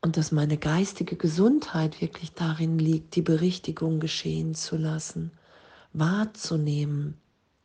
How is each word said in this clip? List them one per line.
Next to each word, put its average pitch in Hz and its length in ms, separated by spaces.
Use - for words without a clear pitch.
Und 170 180
dass 156 140
meine 147 260
geistige 170 580
Gesundheit 170 840
wirklich - 320
darin 160 440
liegt, 160 380
die 170 60
Berichtigung 160 760
geschehen 160 540
zu - 220
lassen, 156 560
wahrzunehmen, 151 1200